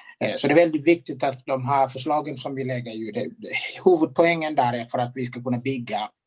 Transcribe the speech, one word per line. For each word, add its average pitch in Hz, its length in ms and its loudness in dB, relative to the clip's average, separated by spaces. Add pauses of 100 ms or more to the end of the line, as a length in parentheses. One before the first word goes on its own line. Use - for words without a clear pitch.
(240)
Eh, 107 120 -2
så - 100 -2
det 143 60 4
är 151 40 6
väldigt 156 300 4
viktigt 165 360 2
att 135 240 -4
de 135 180 -2
här 135 240 2
förslagen 147 480 -4
som 139 180 -8
vi 135 100 -4
lägger 123 280 -4
ju, 110 200 -8
det, 110 180 -4 (540)
huvudpoängen 165 680 4
där 127 180 2
är 117 120 -4
för - 140 -6
att 123 160 -2
vi 131 120 -4
ska 123 160 -8
kunna 123 160 -2
bygga 120 520 -4 (160)